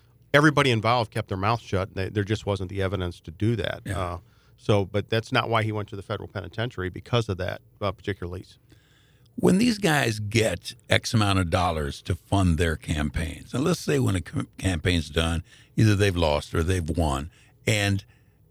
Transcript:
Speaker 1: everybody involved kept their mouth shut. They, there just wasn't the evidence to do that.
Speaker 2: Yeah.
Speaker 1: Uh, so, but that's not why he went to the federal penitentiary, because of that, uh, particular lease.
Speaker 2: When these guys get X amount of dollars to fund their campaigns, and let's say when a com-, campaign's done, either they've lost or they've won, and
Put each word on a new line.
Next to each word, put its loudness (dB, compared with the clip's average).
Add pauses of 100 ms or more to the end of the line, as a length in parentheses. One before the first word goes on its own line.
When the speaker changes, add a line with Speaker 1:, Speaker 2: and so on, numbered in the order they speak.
(320)
Speaker 1:
everybody 6
involved 0
kept -6
their -4
mouth 0
shut. -2
They, -4
there -2
just -4
wasn't -4
the -4
evidence -4
to -16
do 0
that. -4
Speaker 2:
Yeah. -6
Speaker 1:
Uh, -6 (380)
so, 2
but -4
that's 0
not 0
why 2
he -2
went -6
to -12
the -10
federal -8
penitentiary, -6
because -2
of -4
that, -6 (200)
uh, -2
particular -8
lease. -14 (760)
Speaker 2:
When 4
these 2
guys 2
get 0 (140)
X 2
amount 2
of 0
dollars -2
to -4
fund 2
their 2
campaigns, -6
and -2
let's 0
say 0
when 2
a -2
com-, -6 (120)
campaign's 0
done, 0 (340)
either 6
they've 2
lost 0
or 2
they've 0
won, -2 (360)
and 2 (460)